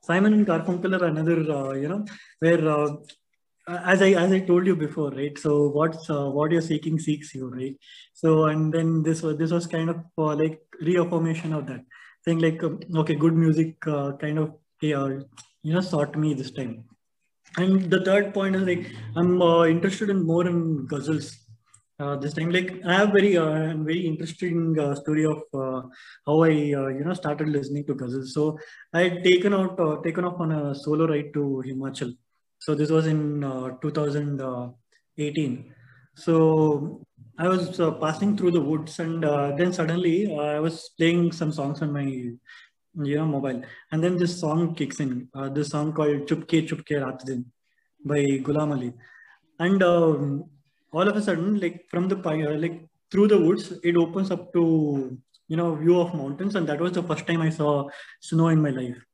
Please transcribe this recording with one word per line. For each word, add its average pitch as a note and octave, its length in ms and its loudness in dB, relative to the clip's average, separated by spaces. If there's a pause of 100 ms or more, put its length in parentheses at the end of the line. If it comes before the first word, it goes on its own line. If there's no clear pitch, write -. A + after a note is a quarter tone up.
Simon G3+ 320 4
and G#3 140 4
Garfunkel F3+ 520 -2
are F3+ 60 2
another, D#3+ 340 0 (120)
uh, C3+ 220 -4
you C3+ 140 -4
know, G3+ 160 -4 (360)
where, D#3+ 280 4
uh, D3 280 0 (720)
as F3+ 340 2
I, G3 120 8
as F3+ 180 4
I F#3+ 80 4
told F3+ 260 4
you F#3 100 4
before, D3+ 360 -4
right? C#3+ 260 -6
So D3 320 2
what's, D#3+ 400 -2
uh, C#3+ 160 -2
what C#3+ 260 0
you're E3 100 2
seeking D#3+ 360 -2
seeks D3+ 380 -4
you, C3 140 -8
right? C3 280 -8 (360)
So, D#3 320 4
and D#3 280 0
then E3 300 2
this D#3+ 180 0
was, D#3 160 -2
this D#3+ 140 0
was E3+ 160 0
kind E3 240 -2
of, E3 60 -4 (200)
uh, D3+ 180 0
like, D#3 240 -2 (220)
reaffirmation E3 720 0
of C#3+ 140 -6
that, B2+ 180 -12 (400)
saying E3+ 140 0
like, E3 240 0
um, D#3+ 160 -4 (160)
okay, D#3+ 180 2
good D#3+ 220 4
music, D#3+ 400 4 (100)
uh, C#3+ 280 -2
kind D3+ 260 -4
of, D#3 160 -2 (280)
uh, C#3 360 -2 (420)
you D#3 120 -2
know, F3+ 80 2
sought D3+ 360 -2
me D3+ 160 0
this B2+ 160 -6
time. A2+ 360 -10 (720)
And F#3 340 2
the F#3 120 2
third G3 300 2
point G3 220 0
is, F#3+ 80 0
like, F3 280 -2 (240)
I'm, F3+ 240 2
uh, E3+ 260 6
interested F#3+ 440 0
in F#3+ 160 2
more E3+ 220 2
in E3 400 -2
ghazals. C#3+ 480 -4 (640)
Uh, C#3+ 160 -4
this D3 180 -6
time, D#3+ 160 -2
like, F#3 340 -2
I F3 120 2
have G#3 140 6
very, G3 280 6
uh, D#3 380 2
very D#3+ 320 -2
interesting, E3 720 -2
uh, C#3+ 160 0
story D3+ 280 0
of, D3+ 200 0 (100)
uh, C3 280 -4 (440)
how D#3 160 4
I, E3 80 6
uh, D3 380 0
you C3+ 180 -4
know, F3+ 80 -2
started D#3 340 -4
listening C#3+ 380 -2
to C#3+ 80 -2
ghazals. C3 400 -6
So D#3 240 0 (340)
I F3 120 2
had F3+ 200 -2
taken F#3 300 6
out, F#3+ 260 0
uh, D3+ 220 0
taken E3+ 240 -2
off F3 140 -6
on D#3+ 120 -2
a D3 220 -2
solo D#3 320 0
ride D3 300 -2
to C#3 280 -2
Himachal. C3+ 540 -8 (400)
So - 160 -4
this D3+ 160 0
was D#3+ 160 4
in, D3 380 0
uh, B2+ 280 -6 (100)
two D3+ 100 -4
thousand D3 500 -2 (800)
eighteen. D3 560 -4 (400)
So D#3 880 2 (340)
I E3 100 -2
was, F3+ 320 -2
uh, E3 120 2
passing F3+ 440 0
through F3+ 160 2
the E3+ 100 4
woods, D#3 360 -4
and, E3 260 -4
uh, C#3+ 320 0
then F3+ 160 0
suddenly, E3+ 600 0
uh, D3 100 -4
I D3 180 -2
was E3 380 -4
playing E3+ 340 4
some D#3+ 200 -2
songs D3 320 -4
on D3 100 -4
my, C#3+ 100 -4
you C3+ 1120 -8
know, D#3 100 0
mobile, C3+ 360 -2 (300)
and D#3+ 120 0
then F3+ 140 2
this F3 220 -2
song E3 340 0
kicks C#3 260 -6
in. B2+ 360 -4
Uh, C#3 140 -8
this C#3+ 200 -4
song D#3 240 -4
called D3 340 0
Chupke D#3+ 400 0
Chupke D3 320 -4
Raat B2+ 260 -8
Din B2 200 -6 (580)
by D3 160 0
Ghulam C#3+ 520 0
Ali, B2 200 -4 (680)
and, F#3+ 240 4
um, D#3+ 640 4 (480)
all F3 140 2
of G#3 80 2
a G#3+ 60 0
sudden, G3+ 400 0
like, E3+ 280 -6
from F3+ 200 -2
the F#3+ 80 0
pi-, D#3 260 -2
uh, D3+ 160 -2
like, E3+ 260 -6 (240)
through G3+ 200 4
the G#3 100 8
woods, F3 320 2 (100)
it E3+ 140 2
opens E3+ 340 0
up - 220 -6
to, D3 680 0 (300)
you D#3+ 80 -4
know, E3+ 180 0
view E3+ 280 4
of E3+ 120 -2
mountains, D3+ 420 -6
and E3+ 120 0
that D3 140 -2
was F3+ 100 0
the F3+ 100 -2
first E3 240 -6
time E3 160 0
I D#3+ 80 2
saw D3 400 0 (300)
snow E3 300 2
in D#3+ 120 4
my D3 100 2
life. B2 260 -6 (160)